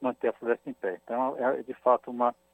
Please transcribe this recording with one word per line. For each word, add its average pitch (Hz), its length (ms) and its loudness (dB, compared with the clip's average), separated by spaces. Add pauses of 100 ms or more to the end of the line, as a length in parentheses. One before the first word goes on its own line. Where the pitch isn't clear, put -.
manter 123 280 0
a 110 40 -2
floresta 117 360 -2
em 131 40 -10
pé. 92 300 -4
Então, 127 340 -2
é 131 240 0
de 127 120 -10
fato - 360 2
uma 120 240 0 (200)